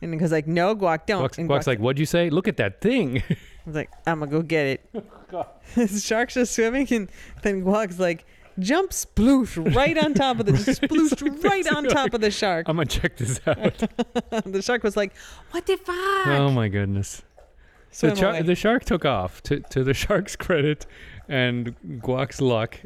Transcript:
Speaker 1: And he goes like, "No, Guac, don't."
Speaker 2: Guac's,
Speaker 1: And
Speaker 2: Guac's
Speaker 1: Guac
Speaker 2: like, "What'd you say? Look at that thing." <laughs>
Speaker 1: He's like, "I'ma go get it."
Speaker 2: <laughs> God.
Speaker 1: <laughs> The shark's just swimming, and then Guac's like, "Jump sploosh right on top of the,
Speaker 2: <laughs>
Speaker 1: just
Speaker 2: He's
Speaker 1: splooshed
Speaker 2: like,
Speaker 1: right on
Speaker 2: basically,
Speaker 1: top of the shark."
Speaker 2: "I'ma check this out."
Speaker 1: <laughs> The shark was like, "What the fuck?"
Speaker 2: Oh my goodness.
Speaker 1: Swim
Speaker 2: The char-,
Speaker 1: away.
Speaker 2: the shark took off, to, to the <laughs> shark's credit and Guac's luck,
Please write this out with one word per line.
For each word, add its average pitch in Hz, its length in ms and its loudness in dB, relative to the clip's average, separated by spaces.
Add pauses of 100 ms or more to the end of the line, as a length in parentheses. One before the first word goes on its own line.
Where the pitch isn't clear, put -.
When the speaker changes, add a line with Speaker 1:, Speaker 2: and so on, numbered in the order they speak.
Speaker 1:
And 165 100 -6
he 160 60 -4
goes 165 140 2
like, 156 160 0
"No, 175 280 2
Guac, 170 300 0
don't." 190 180 0
Speaker 2:
Guac's, - 140 -4
Speaker 1:
And 165 100 -4
Speaker 2:
Guac's 143 160 2
Speaker 1:
Guac - 40 0
Speaker 2:
like, 123 100 0
"What'd 127 200 0
you 151 80 0
say? 170 220 2
Look 160 200 0
at 175 100 -4
that 101 220 -2
thing." 185 440 0
<laughs> - 400 -6
Speaker 1:
He's 156 100 -12
like, - 160 -4 (160)
"I'ma 156 200 -2
go 151 160 0
get 156 240 0
it." 135 380 -6 (160)
Speaker 2:
<laughs> - 100 -20
God. 175 160 -6 (140)
Speaker 1:
<laughs> - 140 -20
The 233 140 4
shark's 220 460 -2
just 240 200 0
swimming, 233 380 0
and 214 160 -2 (340)
then 196 220 0
Guac's 190 360 0
like, 170 240 0 (340)
"Jump 302 320 0
sploosh 247 640 2 (220)
right 294 200 2
on 302 180 2
top 254 260 2
of 214 60 0
the, 180 60 4
Speaker 2:
<laughs> 131 60 6
Speaker 1:
just 214 80 0
Speaker 2:
He's 262 140 2
Speaker 1:
splooshed 302 420 2
Speaker 2:
like, 294 220 -4
Speaker 1:
right 392 240 2
on 302 160 0
Speaker 2:
basically, 269 100 2
Speaker 1:
top 262 200 2
of 233 60 0
the 208 120 2
shark." 170 360 0
Speaker 2:
"I'ma 160 140 2
check - 340 -2
this 123 300 -4
out." 208 300 0 (360)
Speaker 1:
<laughs> 220 320 -4
The 190 160 -2
shark 240 220 0
was 208 140 0
like, 202 200 -2 (360)
"What 349 140 -4
the 381 100 2
fuck?" 370 500 -2
Speaker 2:
Oh 139 240 4
my 120 160 2
goodness. 98 560 -2 (720)
Speaker 1:
Swim - 220 2
Speaker 2:
The 196 60 -2
char-, 190 100 4
Speaker 1:
away. 160 120 -2
Speaker 2:
the 175 140 2
shark 226 280 2
took 180 200 0
off, 101 400 -2
to, 143 160 -2 (100)
to 131 140 0
the 135 100 2
<laughs> - 100 -4
shark's - 300 0
credit 151 500 0 (440)
and 120 480 -2 (240)
Guac's 127 400 -2
luck, 117 460 2